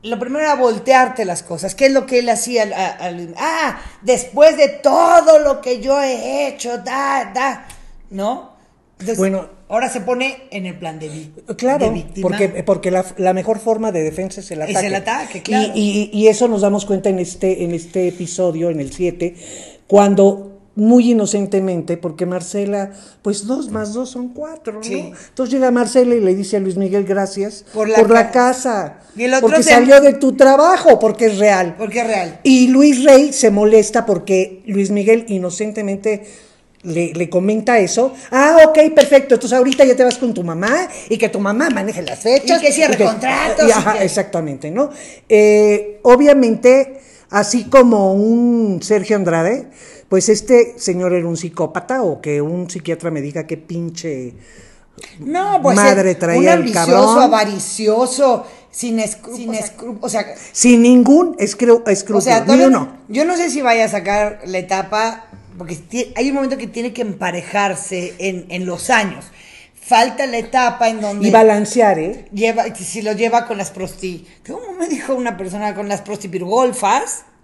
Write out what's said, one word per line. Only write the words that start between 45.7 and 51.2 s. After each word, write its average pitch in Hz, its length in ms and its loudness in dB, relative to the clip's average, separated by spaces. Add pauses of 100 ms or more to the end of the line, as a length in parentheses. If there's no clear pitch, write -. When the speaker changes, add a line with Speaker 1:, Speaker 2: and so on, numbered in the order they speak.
Speaker 2:
obviamente, 254 960 4 (300)
así 208 360 -2
como 220 500 6
un 226 680 0
Sergio 208 340 0
Andrade, 180 520 -2 (400)
pues 190 200 0
este 233 480 2
señor 180 380 -2
era 170 120 -2